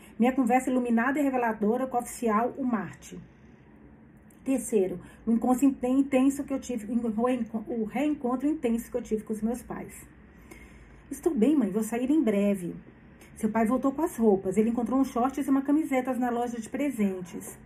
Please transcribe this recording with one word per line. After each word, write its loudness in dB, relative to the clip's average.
minha 4
conversa 2
iluminada 2
e 2
reveladora 0
com -4
o 0
oficial, 0
o -6
Marte. -6
Terceiro, 0
o 2
encontro 4
inten-, 2
intenso 4
que -6
eu -2
tive, -6
o 0
reenco-, 0
o -2
reencontro -2
intenso -2
que -4
eu -4
tive -4
com -6
os -8
meus -2
pais. -12
"Estou -2
bem, 4
mãe, 2
vou 0
sair -2
em 4
breve." 0
Seu -2
pai 2
voltou 0
com -6
as -2
roupas. 2
Ele 4
encontrou 0
uns 2
shorts -2
e 0
uma 2
camiseta 0
na -2
loja -2
de -8
presentes. -4